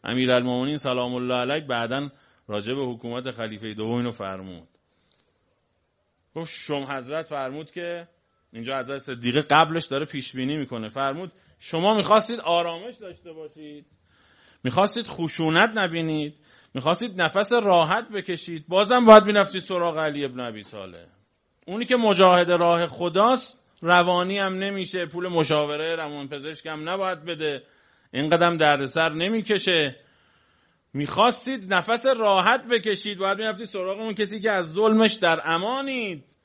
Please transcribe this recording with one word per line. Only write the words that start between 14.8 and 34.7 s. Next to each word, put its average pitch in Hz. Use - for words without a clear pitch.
خشونت 165
نبینید، 160
می‌خواستید 180
نفس 196
راحت 202
بکشید، 175
بازم 208
باید 214
می‌رفتید 196
سراغ 170
علی 147
ابن 127
ابی 110
طالب. 92
اونی 214
که 247
مجاهد 180
راه 170
خداست، 202
روانی 180
هم 190
نمیشه، 190
پول 175
مشاوره 156
روانپزشک 147
هم 156
نباید 185
بده، 151
اینقدر 165
دردسر 147
نمیکشه. 180
می‌خواستید 196
نفس 226
راحت 220
بکشید، 208
باید 196
می‌رفتید 220
سراغ 196
اون 220
کسی 208
که 214
از 175